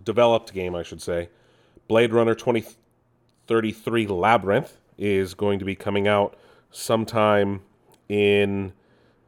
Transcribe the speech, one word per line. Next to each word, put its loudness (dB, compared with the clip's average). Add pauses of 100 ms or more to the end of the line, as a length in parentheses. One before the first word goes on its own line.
developed 2
game, -6
I -6
should -16
say, -6 (580)
Blade 2
Runner 2
twenty -2 (840)
thirty-three -2
Labyrinth, 0 (200)
is -2
going -2
to -8
be -6
coming -2
out 2 (320)
sometime 0 (480)
in 0 (540)